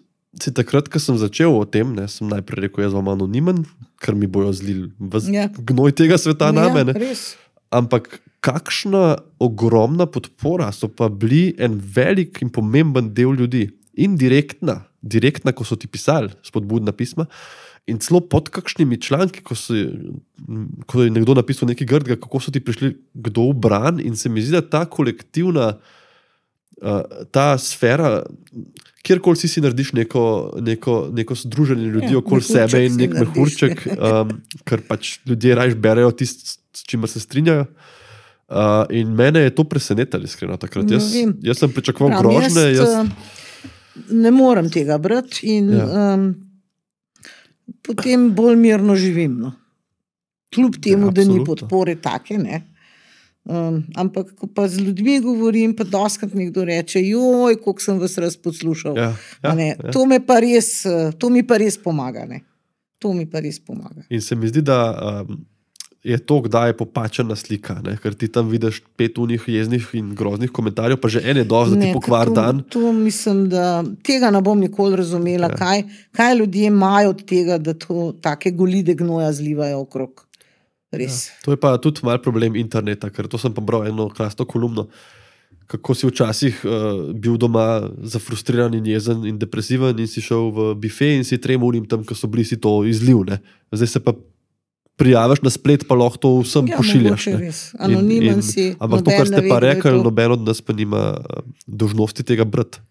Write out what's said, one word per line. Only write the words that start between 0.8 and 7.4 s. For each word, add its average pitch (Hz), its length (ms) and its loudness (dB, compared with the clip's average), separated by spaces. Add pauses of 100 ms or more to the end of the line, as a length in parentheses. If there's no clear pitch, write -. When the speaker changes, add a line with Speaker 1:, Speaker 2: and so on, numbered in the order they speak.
Speaker 1:
ko - 120 -4
sem 127 180 0
začel 110 320 0
o 110 160 2
tem, 107 260 -2
ne, 101 140 -4
sem 104 220 -8
najprej 101 340 -6
rekel: 101 220 -4
"Jaz 101 100 0
bom 98 140 -2
anonimen, 120 580 -2 (300)
ker - 180 -4
mi 104 140 0
bojo 98 240 0
zlili 95 460 -6
ves 104 280 -4
Speaker 2:
Ja. 104 240 -2
Speaker 1:
gnoj 131 440 2
tega 165 220 4
sveta 156 300 0
Speaker 2:
Ja, 151 80 4
Speaker 1:
name," 160 300 4
ne. 127 100 0
Speaker 2:
res. 240 420 -6 (360)